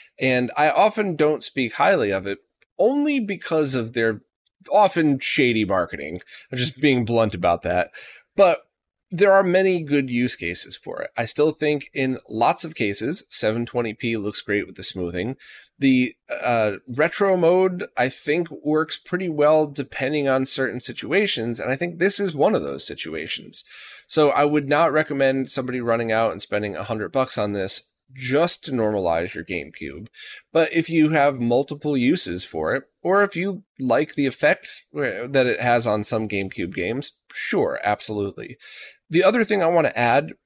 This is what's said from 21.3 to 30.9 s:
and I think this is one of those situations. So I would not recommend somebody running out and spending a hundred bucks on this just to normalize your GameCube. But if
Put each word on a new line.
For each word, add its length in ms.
and 100
I 60
think 220
this 200
is 160
one 200
of 80
those 240
situations. 800
So 240
I 160
would 220
not 240
recommend 580
somebody 320
running 300
out 200
and 80
spending 360
a 80
hundred 280
bucks 240
on 160
this 300
just 520
to 80
normalize 640
your 100
GameCube. 640
But 200
if 180